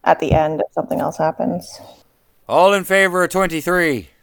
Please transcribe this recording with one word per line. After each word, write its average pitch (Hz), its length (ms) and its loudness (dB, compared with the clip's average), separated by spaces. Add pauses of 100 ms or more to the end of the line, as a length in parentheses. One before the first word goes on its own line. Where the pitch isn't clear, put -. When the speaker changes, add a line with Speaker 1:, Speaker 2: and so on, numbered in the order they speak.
Speaker 1:
at 165 140 4
the 156 120 -2
end 156 340 0
if - 80 -20
something - 260 -4
else 156 180 -4
happens. - 600 -4 (680)
Speaker 2:
All 175 260 4
in 196 100 0
favor 185 400 2
of 165 80 -2
twenty-three? 165 760 -2 (140)